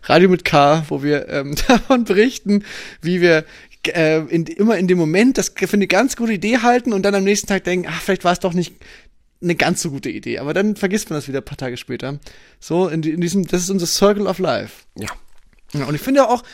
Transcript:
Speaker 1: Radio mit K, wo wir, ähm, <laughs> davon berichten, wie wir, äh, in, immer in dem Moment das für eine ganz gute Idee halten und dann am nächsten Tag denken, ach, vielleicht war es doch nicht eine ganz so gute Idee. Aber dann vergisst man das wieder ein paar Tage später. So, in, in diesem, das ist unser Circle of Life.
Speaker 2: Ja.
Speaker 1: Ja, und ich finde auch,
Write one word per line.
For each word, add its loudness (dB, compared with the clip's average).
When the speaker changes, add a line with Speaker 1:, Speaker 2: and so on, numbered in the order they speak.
Speaker 1:
Radio 6
mit 2
K, 4
wo -4
wir, -2
ähm, -4
<laughs> 0
davon 4
berichten, 2
wie 0
wir, 4
äh, 2
in, 0
immer 2
in 0
dem 4
Moment 0
das -4
für -4
eine 2
ganz 0
gute -2
Idee 0
halten 2
und 0
dann 2
am 0
nächsten 0
Tag -2
denken, -2
ach, -8
vielleicht -2
war 4
es -2
doch -2
nicht -2
eine 0
ganz 0
so -6
gute -8
Idee. -8
Aber -6
dann 0
vergisst -2
man -4
das -8
wieder -4
ein -6
paar -14
Tage -8
später. -10
So, 0
in, -4
in -2
diesem, 0
das -2
ist -6
unser -2
Circle 2
of -4
Life. -4
Speaker 2:
Ja. -10
Speaker 1:
Ja, -4
und -4
ich -4
finde 2
auch, -2